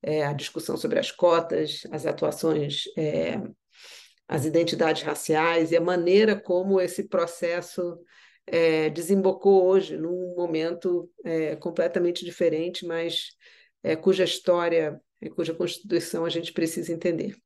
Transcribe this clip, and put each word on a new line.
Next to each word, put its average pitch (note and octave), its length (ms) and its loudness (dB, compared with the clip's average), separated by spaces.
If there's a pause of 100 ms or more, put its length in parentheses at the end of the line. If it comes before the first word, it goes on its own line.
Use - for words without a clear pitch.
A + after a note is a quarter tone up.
É, D3+ 200 0
a C#3+ 80 -2
discussão - 440 -6
sobre D#3+ 220 -2
as - 140 -2
cotas, E3 680 2 (100)
as D#3 140 -6
atuações, D3+ 760 -2 (140)
é, D#3+ 420 -2 (880)
as C#3 180 -2
identidades D#3+ 580 0
raciais D#3+ 680 0
e E3 60 2
a E3 40 4
maneira F3+ 540 4
como F#3+ 460 0
esse F3 240 -2
processo, E3+ 960 -4 (440)
é, D#3+ 460 2
desembocou F#3+ 760 4
hoje F#3 320 4
num F3+ 380 -6
momento, E3+ 760 -2 (160)
é, D#3+ 300 -2
completamente F3 680 -2
diferente, E3+ 600 -2
mas, E3 520 -6 (440)
é, - 140 -2
cuja F#3 300 2
história E3 760 0 (200)
e - 100 -12
cuja D#3+ 240 -4
constituição E3+ 680 -4
a E3+ 40 -2
gente E3 240 -6
precisa E3 400 -2
entender. E3+ 540 -2